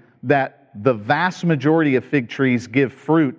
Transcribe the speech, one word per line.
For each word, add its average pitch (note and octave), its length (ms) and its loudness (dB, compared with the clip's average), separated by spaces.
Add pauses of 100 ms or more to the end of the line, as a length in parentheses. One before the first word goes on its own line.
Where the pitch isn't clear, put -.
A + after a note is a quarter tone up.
(220)
that C3 480 -2 (120)
the B2+ 100 2
vast D3 520 -2
majority D#3 500 2
of A#2+ 100 0
fig C3 240 -2
trees B2 380 0
give A#2+ 260 0
fruit D#3 460 0